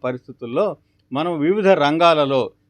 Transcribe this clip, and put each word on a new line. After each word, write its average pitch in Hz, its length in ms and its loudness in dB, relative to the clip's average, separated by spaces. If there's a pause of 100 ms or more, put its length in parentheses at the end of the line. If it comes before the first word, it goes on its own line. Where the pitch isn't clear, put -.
పరిస్థితుల్లో 127 720 -6 (360)
మనం 160 260 -4
వివిధ 190 300 0
రంగాలలో 151 840 2 (200)